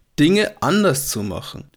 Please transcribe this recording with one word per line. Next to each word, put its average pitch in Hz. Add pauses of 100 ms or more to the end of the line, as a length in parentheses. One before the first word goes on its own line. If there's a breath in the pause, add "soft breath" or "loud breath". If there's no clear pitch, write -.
(200)
Dinge 190 (100)
anders 160
zu 107
machen. - (140)